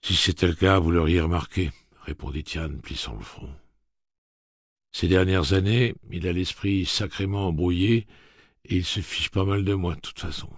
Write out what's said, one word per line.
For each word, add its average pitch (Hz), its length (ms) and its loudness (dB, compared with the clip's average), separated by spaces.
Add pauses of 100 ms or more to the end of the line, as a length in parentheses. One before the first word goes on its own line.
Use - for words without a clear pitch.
« - 0 -
Si - 120 -2
c'était - 320 2
le 85 80 4
cas, 95 240 6
vous 82 120 2
l'auriez 85 300 4
remarqué, » 82 520 -2 (280)
répondit - 420 -8
Tian, 78 360 -8
plissant - 380 -10
le 53 60 -10
front. « - 320 -16 (1400)
Ces - 160 -2
dernières 92 440 4
années, 107 420 2 (160)
il 87 160 -6
a 90 60 0
l'esprit 92 540 -2
sacrément 98 640 -2
embrouillé 90 580 2 (580)
et - 120 -2
il 90 100 0
se - 140 -4
fiche - 280 -4
pas 95 160 0
mal 98 180 0
de 98 120 2
moi, 87 220 -2
de - 40 -12
toute - 180 -14
façon. - 400 -8